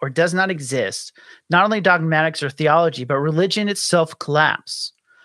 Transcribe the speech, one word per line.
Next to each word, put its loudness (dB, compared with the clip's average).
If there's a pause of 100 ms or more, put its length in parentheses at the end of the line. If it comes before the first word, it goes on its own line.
or -4
does 0
not 0
exist, -6 (380)
not 4
only 0
dogmatics 2
or -2
theology, 2
but 0
religion 0
itself 0
collapse, -2 (320)